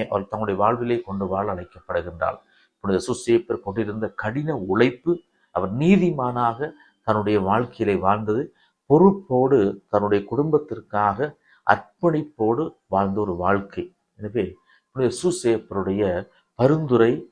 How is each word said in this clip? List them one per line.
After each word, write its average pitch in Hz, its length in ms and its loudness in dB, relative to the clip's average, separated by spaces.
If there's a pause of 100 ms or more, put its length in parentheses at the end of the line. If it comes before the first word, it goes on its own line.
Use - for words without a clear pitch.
அவர் 98 200 -4
தங்களுடைய 107 320 -4
வாழ்விலே 120 400 0
கொண்டு 98 260 -6
வாழ 95 280 -4
அழைக்கப்படுகின்றார். 87 840 -8 (420)
புனித 98 180 0
சூசையப்பர் 117 640 0
கொண்டிருந்த 104 480 -6
கடின 143 480 -6
உழைப்பு, 113 560 -2 (420)
அவர் 95 220 -4
நீதிமானாக 139 920 0 (360)
தன்னுடைய 107 340 2
வாழ்க்கையிலே 104 600 0
வாழ்ந்தது, 107 420 0 (480)
பொறுப்போடு 139 680 4 (300)
தன்னுடைய 101 360 2
குடும்பத்திற்காக 113 1040 -2 (380)
அர்ப்பணிப்போடு 151 1000 0 (220)
வாழ்ந்த 98 340 0
ஒரு 98 160 -2
வாழ்க்கை. 92 480 -2 (320)
எனவே 104 300 -6 (500)
புனித 127 180 0
சூசையப்பருடைய 104 880 -2 (560)
பரிந்துரை 123 520 4 (220)